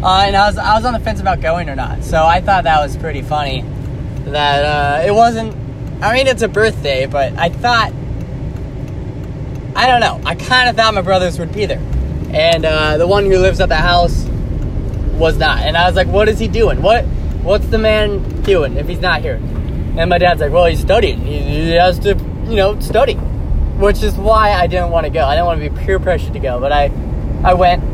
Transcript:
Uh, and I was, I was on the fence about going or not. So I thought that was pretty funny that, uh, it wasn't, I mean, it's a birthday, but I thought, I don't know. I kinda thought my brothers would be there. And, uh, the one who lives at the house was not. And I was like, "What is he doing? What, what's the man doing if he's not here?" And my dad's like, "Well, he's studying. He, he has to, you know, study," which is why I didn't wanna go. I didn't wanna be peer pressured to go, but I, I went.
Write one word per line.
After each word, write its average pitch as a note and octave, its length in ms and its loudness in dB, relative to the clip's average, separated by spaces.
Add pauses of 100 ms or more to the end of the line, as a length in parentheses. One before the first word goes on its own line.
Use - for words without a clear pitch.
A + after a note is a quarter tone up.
Uh, F#3+ 220 4
and G3 80 0
I G3 140 6
was, G3+ 100 -2
I G3+ 160 2
was A3 100 0
on B3 80 0
the A3+ 60 -2
fence G#3 220 -4
about F#3+ 200 0
going E3 280 -2
or C#3 80 -8
not. B2+ 260 -6
So E3 180 0
I E3 200 4
thought F#3 240 2
that D#3+ 160 4
was C#3+ 160 -2
pretty D#3 260 -6
funny C#3+ 420 -4 (600)
that, C#3+ 400 2
uh, D3 420 0
it G3+ 60 2
wasn't, A3+ 420 2 (480)
I G#3+ 120 0
mean, C4 120 2
it's B3 160 0
a A3 60 0
birthday, D3 580 0
but C3+ 320 -2
I E3+ 100 0
thought, A#3 440 0 (1800)
I A3+ 100 2
don't B3 140 4
know. G3+ 280 -2
I D#3+ 60 -4
kinda B3 380 0
thought A3 220 2
my F#3+ 80 -2
brothers F3+ 360 0
would E3 140 -6
be G#3 140 -2
there. - 160 -4 (500)
And, D#3+ 320 2
uh, D#3 340 0
the E3+ 80 2
one G3+ 200 2
who F#3+ 120 4
lives F#3 220 2
at F3+ 80 2
the D#3 80 2
house F3 480 2 (880)
was D#3+ 240 2
not. D3+ 240 0
And D#3 160 0
I F3 100 4
was F3+ 80 2
like, F3+ 140 2
"What G#3 200 4
is G#3+ 120 0
he A3 80 -2
doing? G3+ 340 2
What, G#3 220 4 (400)
what's G3+ 240 0
the A3 100 2
man G#3+ 640 0
doing E3+ 360 2
if D3 100 -4
he's F3 120 -4
not E3+ 200 0
here?" C3 200 -4 (580)
And E3 120 2
my F3 80 4
dad's F3 240 2
like, D3 100 0
"Well, F3 140 4
he's D#3+ 140 2
studying. F#3+ 420 2
He, - 160 -4
he D#3 320 -2
has F3 300 4
to, G3+ 100 0
you - 460 -2
know, G3+ 240 2
study," - 340 0
which - 880 0
is G#3 100 0
why G#3 400 2
I F3+ 140 2
didn't F3 240 -2
wanna E3 180 0
go. D3+ 160 0
I C#3 100 2
didn't E3+ 120 0
wanna E3 240 -2
be - 140 -6
peer F#3+ 140 0
pressured F3 360 -2
to - 40 -6
go, B2 220 -4
but C#3 100 0
I, C#3+ 200 2 (520)
I F#3 120 4
went. F3+ 280 4 (120)